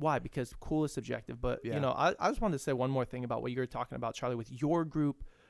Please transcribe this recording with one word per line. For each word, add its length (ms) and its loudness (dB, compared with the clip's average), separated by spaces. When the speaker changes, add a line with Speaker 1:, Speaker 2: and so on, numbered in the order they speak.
Speaker 1:
why? 180 4
Because 420 -4
cool 240 2
is 80 -2
subjective. 500 -6
But, 200 0
Speaker 2:
Yeah. 120 -2
Speaker 1:
you 60 2
know, 120 4
I, 260 4
I 120 4
just 100 -2
wanted 140 2
to 40 0
say 140 0
one 180 2
more 140 2
thing 180 -6
about 200 -2
what 100 -2
you 60 -4
were 80 2
talking 300 -6
about, 180 -2
Charlie, 200 -2
with 160 -6
your 360 2
group 360 0